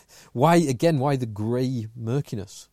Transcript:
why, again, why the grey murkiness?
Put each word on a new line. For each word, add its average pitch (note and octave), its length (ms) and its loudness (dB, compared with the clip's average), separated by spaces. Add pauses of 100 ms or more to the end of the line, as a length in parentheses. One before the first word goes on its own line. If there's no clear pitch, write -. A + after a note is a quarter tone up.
(360)
why, D3+ 200 4
again, D#3+ 440 2
why C#3 180 0
the B2 80 -4
grey A#2 680 -4
murkiness? A#2 760 -6